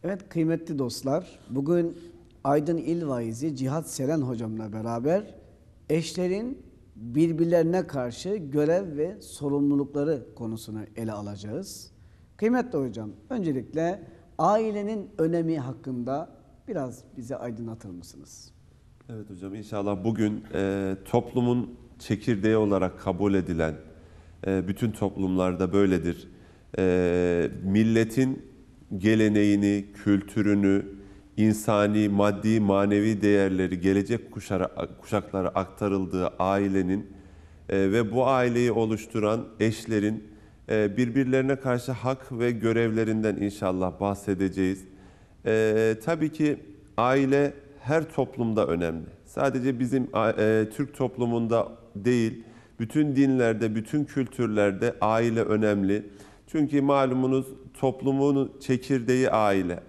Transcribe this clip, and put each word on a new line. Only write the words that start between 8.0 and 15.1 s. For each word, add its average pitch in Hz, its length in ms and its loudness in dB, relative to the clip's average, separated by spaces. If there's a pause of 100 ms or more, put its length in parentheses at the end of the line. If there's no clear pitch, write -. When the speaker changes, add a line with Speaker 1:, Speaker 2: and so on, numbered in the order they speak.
Speaker 1:
görev 160 680 0
ve 185 240 -6
sorumlulukları 143 1040 -2 (100)
konusunu 110 440 -8 (160)
ele 110 160 -6
alacağız. 104 800 -12 (460)
Kıymetli 247 400 0
hocam, 110 320 -4 (200)
öncelikle 165 760 -4 (340)
ailenin 208 800 0